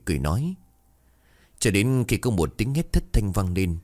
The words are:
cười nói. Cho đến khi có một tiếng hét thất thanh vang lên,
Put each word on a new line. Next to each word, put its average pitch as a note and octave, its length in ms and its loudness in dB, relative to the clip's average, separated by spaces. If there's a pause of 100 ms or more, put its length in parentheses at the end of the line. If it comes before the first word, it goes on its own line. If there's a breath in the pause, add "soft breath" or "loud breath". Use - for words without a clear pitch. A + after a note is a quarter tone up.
cười D#2 140 -2
nói. G#2 360 -2 (1040 soft breath)
Cho A#2 120 2
đến A#2+ 380 2
khi A2+ 80 2
có A#2+ 140 -2
một E2+ 260 0
tiếng B2 180 -2
hét E3 180 -2
thất - 200 2
thanh G2+ 200 2
vang F2+ 220 -2
lên, F2 300 0